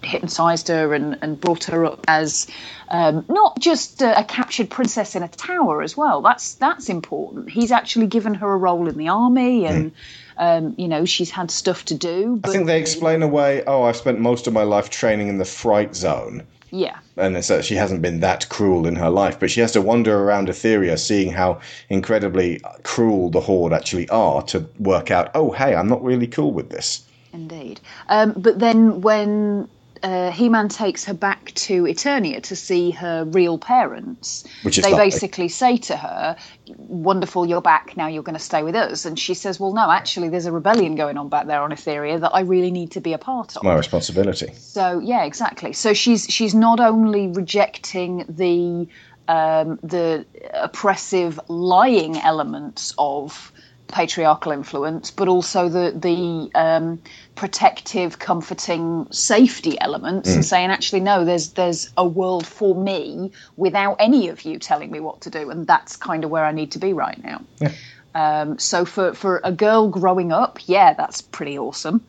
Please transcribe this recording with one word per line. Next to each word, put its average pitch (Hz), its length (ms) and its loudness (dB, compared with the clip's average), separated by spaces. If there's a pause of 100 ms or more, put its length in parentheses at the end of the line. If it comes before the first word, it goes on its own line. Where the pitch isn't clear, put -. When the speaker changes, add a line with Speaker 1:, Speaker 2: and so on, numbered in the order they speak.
Speaker 1:
hypnotised 165 640 -2
her 156 260 0
and, 147 280 -4
and 151 180 -6
brought 170 240 0
her 165 200 0
up - 220 -4
as, 156 400 0 (420)
um, 160 400 2
not 359 300 4
just 302 420 0
a, 233 200 4
a - 20 0
captured - 480 -4
princess 226 460 -4
in 175 80 -4
a 170 40 -10
tower 220 540 -2
as 156 140 -8
well. 247 260 2
That's, - 320 2
that's 285 340 -2
important. 160 640 -8
He's 233 220 0
actually 233 340 2
given 214 280 0
her 202 180 -2
a 196 40 2
role 175 320 0
in 151 80 -6
the 156 120 -4
army 247 580 4
and, 156 240 0
Speaker 2:
Mm. - 40 -20 (440)
Speaker 1:
um, 165 380 2
you 180 100 -4
know, 160 200 0
she's 175 240 -2
had 180 200 -6
stuff - 360 -2
to 165 80 -4
do. 185 400 -2
Speaker 2:
I 226 60 -2
Speaker 1:
But 190 120 -4
Speaker 2:
think 190 140 2
they 160 120 2
explain 160 440 0
away, 143 440 2
"Oh, 135 180 4
I've 117 120 2
spent 120 240 -2
most 120 260 2
of 120 60 0
my 110 120 4
life 104 260 0
training 104 380 0
in 101 100 -2
the 95 80 -2
Fright 104 500 0
Zone." 65 460 -4 (280)
Speaker 1:
Yeah. 185 260 -4 (200)
Speaker 2:
And 90 260 0
so - 200 2
she - 120 -2
hasn't 92 280 0
been 85 180 -2
that 92 300 0
cruel 92 360 2
in 85 100 0
her 82 120 0
life, 92 320 2
but 92 100 0
she 117 100 0
has 117 120 2
to 110 80 4
wander 110 420 2
around 101 260 2
Etheria 92 500 2
seeing 95 340 0
how 92 280 0 (280)
incredibly 95 720 0 (220)
cruel 104 480 2
the 90 100 2
Horde 85 320 2
actually 87 380 -2
are 87 320 2
to 87 240 -4 (120)
work 92 320 0
out, 87 240 2
"Oh, 156 180 2
hey, 135 220 0
I'm 87 140 0
not 120 160 0
really 123 220 0
cool 143 260 -2
with 67 160 -6
this." - 320 -8 (320)
Speaker 1:
Indeed. 160 480 -14 (300)
Um, 214 260 4
but 202 220 4
then 226 420 6
when, 208 680 0 (340)
uh, 180 280 -2
He-Man 214 380 2
takes 202 380 -4
her 202 80 -6
back - 400 -4
to 180 300 0
Eternia 175 580 -2
to - 120 -12
see 175 360 0
her 170 340 -4
real 170 320 2
parents, - 880 -2 (180)
Speaker 2:
Which - 160 0
is - 60 2
Speaker 1:
they 196 80 6
Speaker 2:
lovely. 202 140 8
Speaker 1:
basically 190 420 -2
say 247 300 2
to - 180 -6
her, 151 400 -6 (400)
"Wonderful, 180 720 -2
you're 175 160 0
back, - 340 2
now 160 100 -6
you're 156 160 -8
gonna 160 160 -10
stay 156 240 -2
with 165 140 -4
us." 156 300 -2
And 165 120 -8
she 180 160 -4
says, 185 240 -8
"Well, 196 140 -4
no, 208 180 2
actually, 175 380 -2
there's 170 180 -4
a 170 60 -4
rebellion 170 440 2
going 147 200 -2
on 143 120 -8
back 139 180 -2
there 147 160 -2
on 151 100 -4
Etheria 147 480 -4
that 165 140 0
I 185 60 4
really 185 300 0
need 175 220 -8
to 190 80 -8
be 165 140 -4
a 156 40 -6
part 254 380 -8
of." - 80 -12
Speaker 2:
My 92 100 4
responsibility. 85 840 -2
Speaker 1:
So, 180 400 -2
yeah, 214 260 0
exactly. 156 480 -8
So 220 220 0
she's, 226 340 2
she's 214 260 0
not 226 240 6
only 220 500 4
rejecting 180 1000 -2
the, 175 580 0 (420)
um, 160 540 2
the 165 420 -2 (300)
oppressive 180 920 -2
lying 180 720 2
elements 147 800 -2
of 143 520 -6 (380)
patriarchal 160 640 0
influence, 147 600 -6
but 196 160 -2
also 180 400 2
the, 175 280 0
the, 170 540 -2 (100)
um, 165 380 0 (380)
protective, - 840 -2
comforting, 165 920 -4
safety - 680 2
elements, 185 500 -4
and 170 120 4
Speaker 2:
Mm. - 40 2
Speaker 1:
saying, 185 240 2
"Actually, 196 300 0
no, 190 240 2
there's, 165 260 0
there's 175 460 -2
a 185 80 2
world 180 420 -2
for 196 280 0
me 185 560 -6 (260)
without 196 440 0
any 226 280 4
of - 140 -12
you 156 160 -8
telling 151 320 -4
me 151 80 -10
what 156 220 -10
to 160 100 -16
do, 151 200 -8
and 160 180 -8
that's - 280 2
kind 160 280 -6
of 151 60 -4
where 156 140 0
I 151 60 2
need 156 220 -4
to 160 80 -10
be 190 140 0
right - 280 -6
now." - 200 -12 (180)
Speaker 2:
Yeah. 151 100 0 (460)
Speaker 1:
Um, 151 420 0
so 180 260 0
for, 180 300 -2
for 185 300 -2
a 185 80 -2
girl 214 340 4
growing 185 460 0
up, 220 340 0
yeah, 185 280 6
that's - 260 -6
pretty 143 360 -12
awesome. 156 520 -2